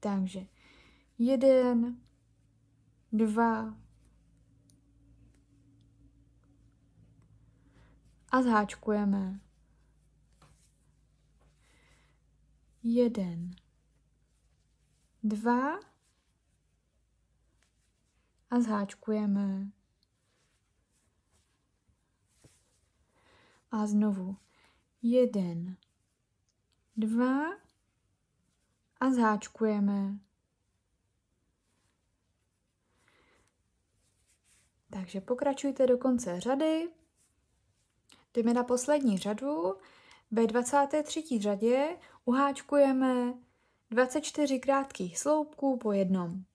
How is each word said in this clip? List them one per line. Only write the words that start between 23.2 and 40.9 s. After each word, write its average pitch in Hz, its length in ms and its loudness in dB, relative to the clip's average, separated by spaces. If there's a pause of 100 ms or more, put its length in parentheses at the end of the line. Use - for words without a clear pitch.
A 214 160 -2
znovu 196 500 0 (640)
jeden, 185 760 0 (1200)
dva 254 680 -2 (1400)
a 262 80 2
zháčkujeme. 208 1080 0 (4000)
Takže 190 320 -8
pokračujte 269 680 0
do 247 100 4
konce 240 420 -2
řady. 311 500 -2 (1400)
Jdeme 233 200 0
na 247 100 2
poslední 247 540 0
řadu. 285 560 -4 (580)
Ve 226 160 2
dvacáté 277 560 0